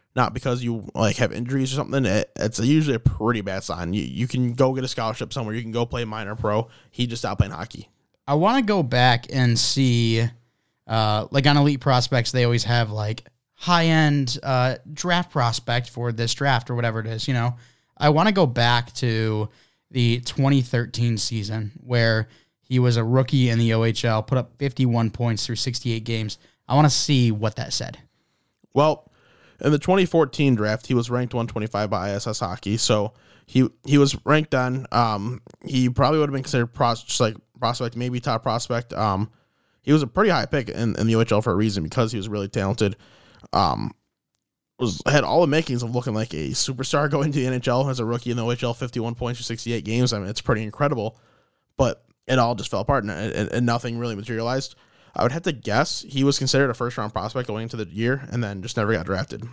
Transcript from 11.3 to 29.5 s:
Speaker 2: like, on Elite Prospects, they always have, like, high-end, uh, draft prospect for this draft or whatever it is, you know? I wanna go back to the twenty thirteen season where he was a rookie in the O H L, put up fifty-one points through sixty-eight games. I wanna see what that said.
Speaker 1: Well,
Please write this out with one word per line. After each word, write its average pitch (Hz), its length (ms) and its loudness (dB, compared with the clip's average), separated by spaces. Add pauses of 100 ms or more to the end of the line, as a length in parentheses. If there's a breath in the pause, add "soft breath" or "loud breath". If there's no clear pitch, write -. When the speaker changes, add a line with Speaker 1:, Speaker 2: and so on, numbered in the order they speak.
Speaker 2:
like, 139 160 2
on 143 80 6
Elite 143 240 4
Prospects, 123 540 2
they 127 100 2
always 117 220 2
have, 117 260 0
like, 107 320 -6 (300)
high-end, 160 920 2
uh, 127 320 2 (160)
draft 175 400 -2
prospect 120 580 -2
for 120 220 -6
this 113 220 -2
draft 131 360 0
or 120 60 -2
whatever 113 240 -2
it 107 80 -6
is, 113 200 -6
you 135 60 0
know? 120 220 0 (420 soft breath)
I 151 120 4
wanna 170 240 4
go 185 120 4
back 120 500 2
to 110 540 -2 (420 soft breath)
the 120 300 2
twenty 135 400 2
thirteen 120 560 -2
season 110 540 -6 (120)
where 117 440 2 (340 soft breath)
he 127 180 0
was 120 180 4
a 117 60 0
rookie 127 460 4
in 113 100 2
the 117 140 4
O 113 100 2
H 113 200 0
L, 110 200 0
put 127 140 0
up - 200 -4
fifty-one 120 540 0
points 117 340 -2
through 117 120 -4
sixty-eight 117 480 -4
games. 110 320 -4 (300 soft breath)
I 127 80 0
wanna 147 140 8
see 123 420 4
what 107 260 -2
that - 160 -8
said. - 260 -6 (760)
Speaker 1:
Well, 147 380 2 (480 soft breath)